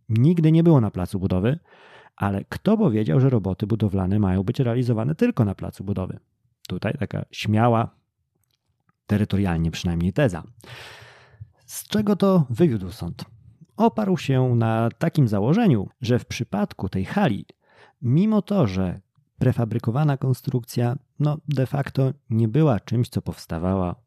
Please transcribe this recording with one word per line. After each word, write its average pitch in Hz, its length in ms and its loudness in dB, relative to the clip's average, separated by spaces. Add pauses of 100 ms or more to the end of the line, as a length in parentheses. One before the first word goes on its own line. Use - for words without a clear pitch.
nigdy 156 440 4
nie 165 100 6
było 165 180 6
na 104 100 2
placu 92 300 -4
budowy, 98 380 0 (580)
ale 101 280 -4
kto - 320 0
powiedział, 139 440 2
że 131 100 4
roboty 98 360 0
budowlane 98 520 0
mają 95 240 2
być 95 180 -2
realizowane 120 540 0
tylko 233 300 0
na 98 100 -2
placu 90 300 -12
budowy? 95 340 -6 (500)
Tutaj 98 300 -4
taka - 320 -6
śmiała, 113 600 0 (1160)
terytorialnie 95 640 0
przynajmniej, 85 420 -2
teza. 90 300 0 (1200)
Z - 220 -14
czego 196 280 0
to 190 340 4
wywiódł 113 400 0
sąd? - 340 -10 (520)
Oparł 214 400 2
się 127 380 0
na 113 340 2 (100)
takim - 300 2
założeniu, 117 600 2 (120)
że 117 180 0
w - 80 -10
przypadku - 640 -6
tej 95 160 -4
hali, 113 420 -2 (560)
mimo 190 400 2
to, 185 240 0
że 92 340 -2 (380)
prefabrykowana 120 800 0
konstrukcja, 123 800 -2 (220)
no, 147 200 -2 (100)
de 131 180 0
facto 139 460 -2 (180)
nie 113 180 2
była 131 320 2
czymś, 117 280 -2
co - 140 -6
powstawała 87 720 -4 (120)